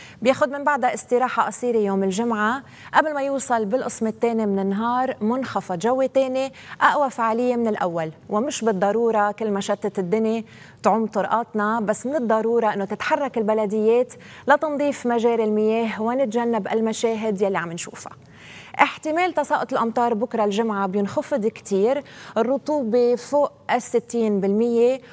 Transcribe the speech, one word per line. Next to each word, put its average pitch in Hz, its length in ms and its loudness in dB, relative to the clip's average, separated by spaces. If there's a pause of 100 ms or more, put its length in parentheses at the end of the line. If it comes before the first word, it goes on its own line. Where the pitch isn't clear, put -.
(220)
بياخد 254 280 2
من 285 140 -6
بعدها 262 300 2
استراحة 240 500 0
قصيرة 240 340 -2
يوم 196 260 2
الجمعة، 220 600 0 (300)
قبل 302 200 2
ما 285 80 -4
يوصل 254 440 0
بالقسم 220 420 -2
الثاني 226 380 -2
من 196 140 0
النهار 226 600 -2
منخفض 214 580 -4
جوي 254 280 2
تاني 262 460 0 (280)
أقوى 277 280 4
فعالية 240 460 0
من 233 120 0
الأول، 170 440 -2 (180)
ومش 226 340 -2
بالضرورة 214 680 2
كل 214 200 -4
ما 202 100 0
شتت 202 380 -4
الدنيا 220 440 0 (400)
تعم 220 220 4
طرقاتنا، 214 760 0
بس 208 260 -2
من 269 100 -2
الضرورة 226 580 2
إنه 196 120 -4
تتحرك 254 520 -2
البلديات 220 760 2 (340)
لتنظيف 285 600 2
مجاري 233 360 2
المياه 214 580 0
ونتجنب 233 680 0
المشاهد 220 720 -2
يلي 196 160 2
عم 165 140 -4
نشوفها. - 400 -12 (680)
احتمال 311 540 2
تساقط 285 400 0
الأمطار 233 400 0
بكرة 214 320 0
الجمعة 202 420 0
بينخفض 208 600 -2
كتير، 220 560 0 (340)
الرطوبة 247 800 2
فوق 285 360 0 (200)
الستين 220 680 0
بالمية، 233 600 2 (120)